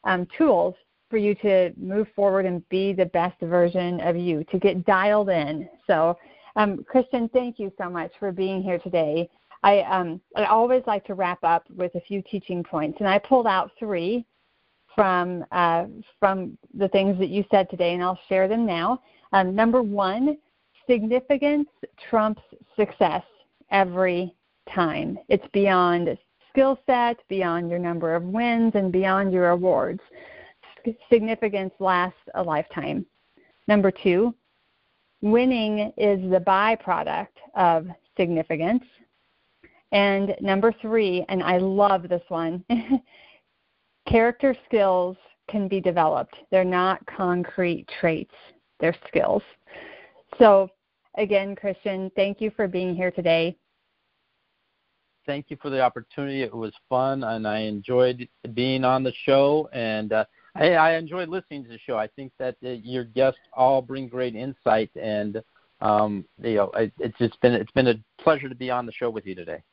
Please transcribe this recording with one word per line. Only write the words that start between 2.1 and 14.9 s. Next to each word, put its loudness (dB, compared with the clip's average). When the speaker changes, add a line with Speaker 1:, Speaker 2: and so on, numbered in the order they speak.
Speaker 1:
forward 2
and -4
be -2
the 2
best -2
version 0
of 0
you, -2
to -2
get 0
dialed 2
in. -2
So, 2
um, 0
Christian, 0
thank -2
you -8
so -8
much -8
for -4
being -4
here -2
today. -2
I, 6
um, -2
I 0
always 4
like -2
to -8
wrap -4
up 2
with -4
a -6
few -6
teaching -6
points, -6
and -2
I 4
pulled 2
out 0
three -4